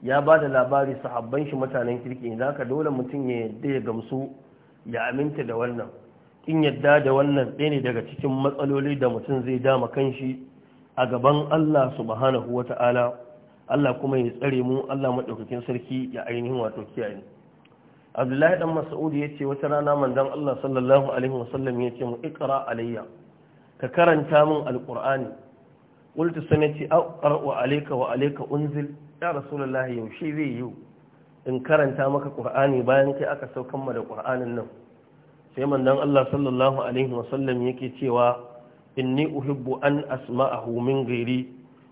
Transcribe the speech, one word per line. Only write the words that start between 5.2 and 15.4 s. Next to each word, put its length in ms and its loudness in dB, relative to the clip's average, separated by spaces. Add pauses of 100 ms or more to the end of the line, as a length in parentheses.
da 100 -6
wannan. 340 -4 (580)
In 160 2
yadda 420 6
da 80 4
wannan 460 4
ɗaya 120 2
ne 100 0
daga 280 -2
cikin 220 -4
matsaloli 680 0
da 100 4
mutum 360 -2
zai 140 -2
dama 300 2
kanshi 520 -2 (560)
a 100 2
gaban 460 4
Allah 440 4
subhanahu 520 0
wa 160 -2
ta'ala. 500 2 (540)
Allah 320 2
kuma 180 0
ya 140 0
tsare 320 0
mu, 240 0
Allah 240 0
maɗaukakin 540 -6